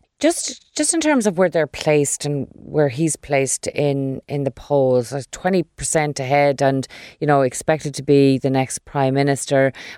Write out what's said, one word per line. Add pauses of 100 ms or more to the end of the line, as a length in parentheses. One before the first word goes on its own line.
(180)
just,
just
in
terms
of
where
they're
placed
and
where
he's
placed
in,
in
the
polls,
uh,
twenty
percent
ahead
and, (320)
you
know,
expected
to
be
the
next
prime
minister. (240)